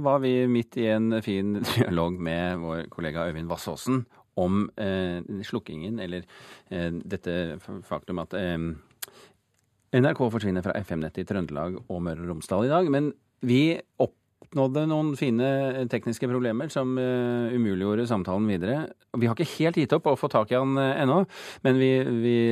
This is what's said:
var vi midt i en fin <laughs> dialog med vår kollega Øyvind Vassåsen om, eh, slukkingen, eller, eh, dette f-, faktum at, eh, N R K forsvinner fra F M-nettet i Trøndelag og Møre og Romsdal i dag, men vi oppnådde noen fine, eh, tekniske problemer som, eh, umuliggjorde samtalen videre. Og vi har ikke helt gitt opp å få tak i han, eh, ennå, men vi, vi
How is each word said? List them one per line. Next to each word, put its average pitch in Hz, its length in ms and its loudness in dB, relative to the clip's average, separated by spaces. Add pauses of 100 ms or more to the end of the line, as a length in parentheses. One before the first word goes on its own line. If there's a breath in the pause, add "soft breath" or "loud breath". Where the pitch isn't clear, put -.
var 139 180 4
vi 127 140 2 (160)
midt 117 260 0
i 117 140 2
en 110 320 2
fin 101 400 0
<laughs> - 80 -4
dialog 87 480 2
med 87 420 -2
vår 82 220 -6 (100)
kollega 82 380 -4
Øyvind 82 180 -8
Vassåsen 98 540 -4 (400 soft breath)
om, 95 320 2
eh, 92 480 -4 (240)
slukkingen, 95 560 -8
eller, 90 240 -8 (480 loud breath)
eh, 87 160 -2
dette 87 480 -6 (220)
f-, 98 260 -14
faktum 87 400 -6
at, - 80 -12
eh, 87 240 -2 (1400 loud breath)
N 127 160 6
R - 80 -2
K 123 160 2
forsvinner 95 320 0
fra 95 160 0
F - 160 -10
M-nettet 80 240 -6
i 90 80 -8
Trøndelag 87 560 -4
og 87 160 -6
Møre 85 240 -4
og 85 80 -6
Romsdal 92 320 0
i 139 80 2
dag, 175 160 2
men 143 220 0 (340)
vi 147 320 4 (240)
oppnådde 135 880 -2
noen 156 260 0
fine, 131 360 2 (180)
eh, 131 160 -4
tekniske 117 420 -2
problemer 123 400 -2
som, 131 300 -2
eh, 123 560 0
umuliggjorde 107 560 0
samtalen 101 400 0
videre. 101 400 -2 (240)
Og 120 80 0
vi 117 80 4
har 113 80 -2
ikke 165 240 -2
helt 170 160 2
gitt 143 160 2
opp 160 160 2
å 135 80 4
få 147 100 -2
tak 110 220 2
i 123 80 4
han, 135 240 0
eh, 135 240 0
ennå, 156 160 4 (400 loud breath)
men 131 160 6
vi, 131 240 6
vi 120 340 2 (160)